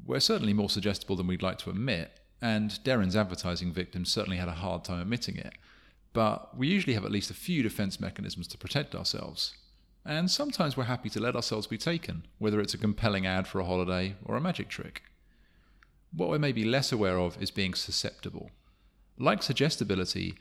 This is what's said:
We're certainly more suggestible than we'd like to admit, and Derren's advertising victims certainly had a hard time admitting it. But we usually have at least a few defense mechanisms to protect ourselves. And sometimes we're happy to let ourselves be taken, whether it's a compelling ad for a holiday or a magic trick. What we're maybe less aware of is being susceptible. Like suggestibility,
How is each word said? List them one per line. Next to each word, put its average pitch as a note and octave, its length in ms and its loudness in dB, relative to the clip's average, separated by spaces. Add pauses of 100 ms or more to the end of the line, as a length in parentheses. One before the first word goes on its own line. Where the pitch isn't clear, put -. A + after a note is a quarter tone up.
We're C3 140 0
certainly C3 340 4
more G2+ 180 4
suggestible G2 440 0
than F2+ 120 0
we'd F2+ 160 0
like F#2 160 0
to - 100 -8
admit, F#2+ 500 -2 (220)
and G#2+ 300 2 (120)
Derren's G#2 320 4
advertising F2+ 560 0
victims F2+ 400 -4
certainly F#2+ 260 0
had F2 120 -2
a E2+ 40 -4
hard F2 300 -4
time F2 160 -4
admitting A2 380 -4
it. - 160 -10 (600)
But A2 440 2
we C3 100 0
usually E3+ 280 4
have G2 100 0
at G2+ 60 -2
least G2+ 200 -2
a - 40 -12
few E3 280 0
defense G2+ 360 0
mechanisms F2+ 500 -6
to - 80 -14
protect - 380 -4
ourselves. - 600 -4 (500)
And E3 240 0
sometimes G3 460 0
we're C3 80 0
happy A#2 280 -2
to G#2+ 80 -2
let A#2+ 160 0
ourselves A2+ 300 -2
be A2+ 120 -4
taken, E3 480 -2 (120)
whether G#2 220 4
it's G2+ 140 0
a F#2 40 -4
compelling G2+ 480 2
ad F#2 220 2
for - 120 -2
a F2 60 0
holiday F2+ 500 2 (100)
or A2 100 -2
a C3 60 0
magic F3 260 -2
trick. - 360 -10 (1080)
What E3+ 180 0
we're D3+ 100 2
maybe B2 260 2
less C3 260 2
aware G2 260 4
of F2 240 0
is G2 100 -2
being F#2+ 220 0
susceptible. - 800 -6 (680)
Like F#3 240 2
suggestibility, F#2+ 1000 0